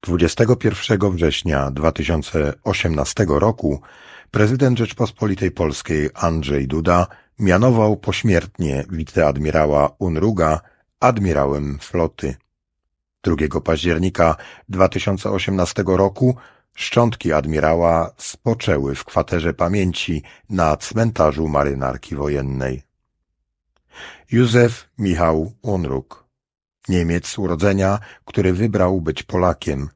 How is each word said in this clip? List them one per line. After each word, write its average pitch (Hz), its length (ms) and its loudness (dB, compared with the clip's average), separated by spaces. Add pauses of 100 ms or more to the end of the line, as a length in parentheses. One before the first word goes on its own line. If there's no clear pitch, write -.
Dwudziestego 92 540 2
pierwszego 101 540 0
września 76 600 0
dwa 73 220 0
tysiące 76 600 -2 (120)
osiemnastego 78 760 0
roku 78 420 0 (500)
prezydent 123 480 2
Rzeczpospolitej 104 720 -2
Polskiej 76 640 -2
Andrzej 73 540 -2
Duda 85 380 2 (320)
mianował 107 580 4
pośmiertnie 82 920 -2
wiceadmirała 76 1080 0
Unruga 82 640 0 (400)
admirałem 71 760 0
floty. 73 580 -4 (840)
Drugiego 78 380 -2
października 82 760 0 (320)
dwa 92 200 2
tysiące 98 420 -2
osiemnastego 92 680 0
roku 101 400 2 (380)
szczątki - 580 0
admirała 80 840 2
spoczęły 76 760 -2
w - 100 -12
kwaterze 82 500 -2
pamięci 90 680 -2 (280)
na 82 260 2
cmentarzu 80 720 0
Marynarki 69 680 -4
Wojennej. 67 680 -4 (1500)
Józef 120 560 4 (100)
Michał 85 540 0 (100)
Unruk, 78 640 -4 (640)
Niemiec 87 500 -2
urodzenia, 95 600 0 (260)
który 92 280 0
wybrał 95 480 0
być 78 220 -6
Polakiem. 78 720 -2